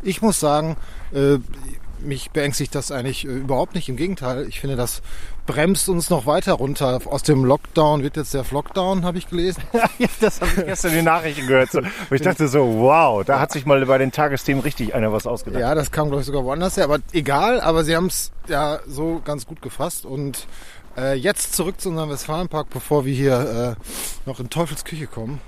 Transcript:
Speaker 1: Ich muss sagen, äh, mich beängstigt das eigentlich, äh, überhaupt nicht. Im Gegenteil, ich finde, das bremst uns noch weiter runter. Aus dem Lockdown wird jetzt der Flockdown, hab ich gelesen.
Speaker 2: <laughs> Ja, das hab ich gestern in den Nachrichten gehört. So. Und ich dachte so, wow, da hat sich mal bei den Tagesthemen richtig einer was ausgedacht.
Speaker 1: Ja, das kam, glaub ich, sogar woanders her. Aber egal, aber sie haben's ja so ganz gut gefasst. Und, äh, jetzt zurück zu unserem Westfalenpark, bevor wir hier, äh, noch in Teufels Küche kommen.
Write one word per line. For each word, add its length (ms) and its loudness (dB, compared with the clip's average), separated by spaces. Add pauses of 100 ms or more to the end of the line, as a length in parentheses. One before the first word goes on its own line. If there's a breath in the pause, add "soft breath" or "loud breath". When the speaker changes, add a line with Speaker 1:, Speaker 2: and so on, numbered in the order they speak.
Speaker 1:
Ich 200 -2
muss 180 4
sagen, 360 2 (360 loud breath)
äh, 240 4 (640)
mich 300 -6
beängstigt 440 -2
das 160 -4
eigentlich, 360 -4
äh, 20 -8
überhaupt 460 0
nicht. 160 -2
Im 60 -4
Gegenteil, 520 -2
ich 100 -6
finde, 160 -2
das 280 -2 (420 loud breath)
bremst 460 2
uns 180 0
noch 160 2
weiter 300 2
runter. 500 0
Aus 200 -4
dem 200 4
Lockdown 580 4
wird 140 -4
jetzt 160 -4
der 100 -2
Flockdown, 640 0
hab 120 -2
ich 120 -8
gelesen. 400 -2
Speaker 2:
<laughs> 40 -14 (260)
Ja, 100 2 (100)
das 220 2
hab 80 2
ich 160 4
gestern 280 0
in 40 4
den 80 4
Nachrichten 420 2
gehört. 240 6
So. 100 2
Und 120 -4 (180)
ich 120 2
dachte 260 2
so, 300 4
wow, 440 6
da 160 2
hat 140 0
sich 140 -4
mal 180 6
bei 140 4
den 120 2
Tagesthemen 520 0
richtig 320 -2
einer 180 2
was 140 0
ausgedacht. 340 -4
Speaker 1:
Ja, 140 2
das 160 0
kam, 180 0
glaub 120 0
ich, 60 -2
sogar 160 -2
woanders 360 -2
her. 60 4
Aber 160 2 (120)
egal, 480 2
aber 240 2
sie 100 2
haben's 380 -2 (160)
ja 380 0
so 360 -4
ganz 220 -6
gut 160 -14
gefasst. 460 -6
Und, 400 -6 (500 loud breath)
äh, 220 -2
jetzt 340 -2
zurück 300 -2
zu 80 -2
unserem 180 -2
Westfalenpark, 640 -4
bevor 340 0
wir 80 -2
hier, 640 2
äh, 500 -8
noch 140 -8
in 80 -8
Teufels 380 -4
Küche 200 -8
kommen. 420 -8